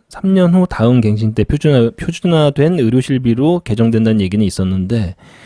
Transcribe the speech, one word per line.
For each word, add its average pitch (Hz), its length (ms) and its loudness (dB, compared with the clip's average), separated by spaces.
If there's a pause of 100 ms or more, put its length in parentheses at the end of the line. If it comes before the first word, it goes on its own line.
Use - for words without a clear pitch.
삼 190 260 -2
년 180 200 4
후 180 140 2
다음 120 320 2
갱신 107 340 0
때 107 80 0
표준화, 139 540 0
표준화된 165 840 0
의료실비로 127 840 0
개정된다는 113 560 0
얘기는 101 240 0
있었는데, 95 720 -4 (300)